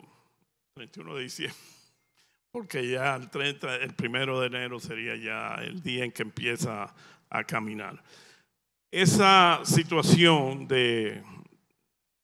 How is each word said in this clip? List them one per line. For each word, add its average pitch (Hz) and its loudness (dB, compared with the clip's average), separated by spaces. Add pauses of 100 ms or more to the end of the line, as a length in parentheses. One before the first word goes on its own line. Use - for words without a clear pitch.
(760)
treinta 113 -20
y - -16
uno 160 -14
de 135 -10
diciembre, - -14 (440)
<laughs> - -20
porque 160 -8
ya 131 -4
el 127 -12
treinta, 143 -6
el 127 -8
primero 131 -4
de 127 -2
enero 123 -10
sería 113 -10
ya 110 -10
el 180 -10
día 123 -4
en 120 -4
que 117 -8
empieza 113 -6 (380)
a 110 -4
caminar. 107 -8 (880)
Esa 185 8
situación 156 4
de, 117 0 (1000)